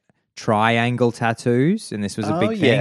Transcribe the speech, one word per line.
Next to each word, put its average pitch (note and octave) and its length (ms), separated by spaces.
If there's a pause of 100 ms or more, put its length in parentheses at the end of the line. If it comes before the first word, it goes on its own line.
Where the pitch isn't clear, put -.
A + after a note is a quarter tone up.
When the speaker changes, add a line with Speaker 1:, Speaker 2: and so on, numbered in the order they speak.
(360)
Speaker 1:
triangle A#2 760
tattoos, B2 800
and G#2 120
this - 140
was G#2+ 120
a G#2+ 60
Speaker 2:
Oh, - 40
Speaker 1:
big - 200
thing. - 100 (120)